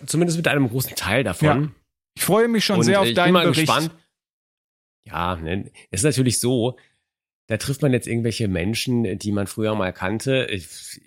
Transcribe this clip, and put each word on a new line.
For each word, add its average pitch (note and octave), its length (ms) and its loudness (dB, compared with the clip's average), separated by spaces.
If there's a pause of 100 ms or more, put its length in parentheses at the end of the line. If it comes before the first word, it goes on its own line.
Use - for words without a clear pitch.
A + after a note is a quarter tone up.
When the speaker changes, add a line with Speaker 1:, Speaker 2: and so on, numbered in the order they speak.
(100)
Speaker 1:
zumindest E3 260 0
mit E3 120 -2
einem C3+ 200 2
großen B2+ 280 -4
Teil A2+ 280 -2
davon. C#3 400 2
Speaker 2:
Ja. D3 40 -6 (460)
Ich - 100 -6
freue A3 240 4
mich A3+ 160 2
schon G3 140 2
Speaker 1:
Und, E3 60 4
Speaker 2:
sehr G3 160 4
auf G3 60 4
Speaker 1:
äh, - 40 0
ich - 40 -2
Speaker 2:
deinen F3+ 140 4
Speaker 1:
bin F3+ 60 6
mal F3 100 6
Speaker 2:
Bericht. C3 160 2
Speaker 1:
gespannt. D3+ 300 2 (1120)
Ja, F2 320 -4
ne, E2 340 -6 (200)
es F#2 100 -4
ist A2+ 40 0
natürlich B2+ 360 2
so, B2 360 0 (680)
da A2 100 -2
trifft C3+ 260 -6
man C#3 100 2
jetzt A#2+ 140 -2
irgendwelche A#2 420 -2
Menschen, G2+ 680 -2
die G#2 140 -4
man G2+ 140 -2
früher G#2+ 280 -2
mal F#2 200 -2
kannte. A2+ 560 -2
Ich, - 560 -14